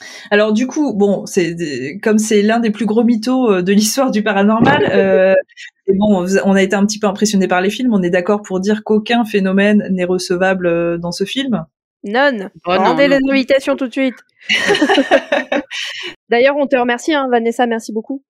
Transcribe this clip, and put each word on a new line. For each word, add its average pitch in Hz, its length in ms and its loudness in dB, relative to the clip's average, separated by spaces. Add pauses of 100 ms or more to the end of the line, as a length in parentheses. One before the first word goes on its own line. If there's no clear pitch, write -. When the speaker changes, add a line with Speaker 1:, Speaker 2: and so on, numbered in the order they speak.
(300)
Speaker 1:
Alors 214 240 2
du 247 140 0
coup, 269 260 -2
bon, 202 320 0
c'est 170 300 -2
des, 147 480 -8
comme 220 160 2
c'est 214 240 2
l'un 220 160 2
des 233 100 0
plus 214 160 -4
gros 214 180 0
mythos, 240 480 0
euh, 185 120 0
de 190 100 0
l'histoire 214 380 2
du 208 100 0
paranormal, 220 600 2
Speaker 2:
<laughs> 190 100 0
Speaker 1:
euh, 190 400 4 (540)
et 196 80 2
bon, 190 320 2 (180)
on 196 80 4
a 196 80 4
été 190 140 0
un 202 100 2
petit 208 140 -4
peu 220 80 -2
impressionnés 196 400 0
par 180 140 0
les 208 100 0
films, 247 240 -2
on 190 80 2
est 175 80 0
d'accord 196 320 0
pour 185 160 -4
dire 214 240 0
qu'aucun 220 420 0
phénomène 202 640 2
n'est 185 160 -2
recevable, 185 640 0
euh, 170 320 0
dans 175 120 -6
ce 185 120 -6
film ? 226 420 -4 (380)
Speaker 2:
Non. 247 260 0 (380)
Speaker 3:
Oh, 175 80 0
non, - 20 2
Speaker 2:
Rendez 240 300 2
Speaker 3:
non. 277 100 4
Speaker 2:
les 269 140 0
invitations 269 440 0
tout 269 120 -4
de 220 40 -12
suite. 269 220 -2 (340)
<laughs> - 80 -2 (1700)
D'ailleurs, 254 280 2
on 294 100 0
te 277 80 0
remercie, 240 380 -2
hein, 277 180 0
Vanessa, 233 360 0
merci 226 240 -6
beaucoup 226 380 -8